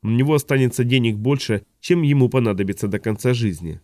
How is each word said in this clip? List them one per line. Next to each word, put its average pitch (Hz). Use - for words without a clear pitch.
У 104
него 131
останется 135
денег 120
больше, 117
чем 175
ему 143
понадобится 104
до 101
конца 110
жизни. 85